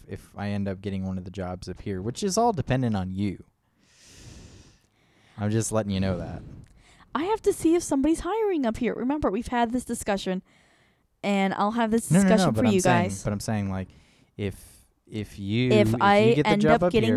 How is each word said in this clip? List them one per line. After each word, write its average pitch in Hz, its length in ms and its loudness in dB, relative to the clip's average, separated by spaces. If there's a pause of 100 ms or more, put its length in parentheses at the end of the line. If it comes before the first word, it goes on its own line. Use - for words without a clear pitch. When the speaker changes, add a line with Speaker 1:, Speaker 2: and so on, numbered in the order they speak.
Speaker 1:
if - 280 -14
I 101 140 -8
end 101 180 -4
up 95 120 -6
getting 95 260 -6
one 92 120 -6
of 90 60 -10
the 92 60 -14
jobs 92 380 -10
up 92 120 -12
here, 95 220 -6
which 120 200 -8
is 190 160 -2
all 233 140 2
dependent 127 440 -2
on 92 160 -4
you. 98 320 -4 (1900)
I'm 104 140 -2
just 110 220 0
letting 107 200 -2
you 95 80 0
know 95 180 0
that. 85 240 -10 (720)
Speaker 2:
I 277 100 -2
have 415 180 -2
to 403 100 0
see 330 220 2
if 349 80 2
somebody's 302 380 0
hiring 370 460 0
up 220 120 -2
here. 226 160 -2
Remember, 277 360 -2
we've 226 180 -4
had 240 240 -2
this 247 120 -4
discussion, 196 580 -4 (800)
and 196 320 0
I'll 208 180 0
have 233 180 0
this 226 200 0
Speaker 1:
No, 165 80 6
no, 202 60 6
no, 190 60 4
Speaker 2:
discussion 185 240 4
Speaker 1:
but - 80 0
Speaker 2:
for 123 40 4
Speaker 1:
I'm - 80 4
Speaker 2:
you 185 60 4
Speaker 1:
saying, 175 240 4
Speaker 2:
guys. 95 200 -6
Speaker 1:
but 104 80 0
I'm 104 80 -4
saying, 101 300 -2
like, 92 180 -6 (480)
if, - 480 -10 (220)
if - 320 -10
you, 110 340 0
Speaker 2:
If 120 220 6
Speaker 1:
if - 80 -2
Speaker 2:
I 202 160 6
Speaker 1:
you 220 160 6
get 151 100 2
the 220 60 0
Speaker 2:
end 208 120 2
Speaker 1:
job - 80 4 (120)
Speaker 2:
up - 60 -
Speaker 1:
up 170 40 -2
Speaker 2:
getting 226 240 2